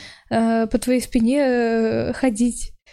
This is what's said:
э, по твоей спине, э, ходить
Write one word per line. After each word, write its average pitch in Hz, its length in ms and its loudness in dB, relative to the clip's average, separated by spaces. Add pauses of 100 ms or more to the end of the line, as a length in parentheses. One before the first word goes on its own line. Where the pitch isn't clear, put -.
(300)
э, 226 360 2
по 226 120 -2
твоей 247 220 0
спине, 240 440 0
э, 226 680 0
ходить 233 600 -2 (200)